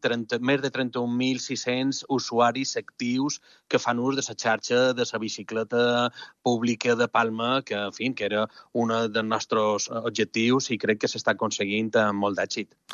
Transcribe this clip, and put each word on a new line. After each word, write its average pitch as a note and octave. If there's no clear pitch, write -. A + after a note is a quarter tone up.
trenta, A#2+
més C3+
de C#3
trenta-un B2
mil B2+
sis-cents C3
usuaris A#2+
actius B2+
que B2+
fan A#2+
ús C3
de C3+
la A#2
xarxa B2
de A#2+
la A2+
bicicleta A2
pública A#2+
de A#2
Palma, A#2
que, -
en G2+
fi, B2
que G#2
era G#2+
un A#2
dels A2+
nostres G#2+
objectius A2+
i A2+
crec G#2+
que -
s'està A2+
aconseguint G#2+
amb G2+
molt G2+
d'èxit. G2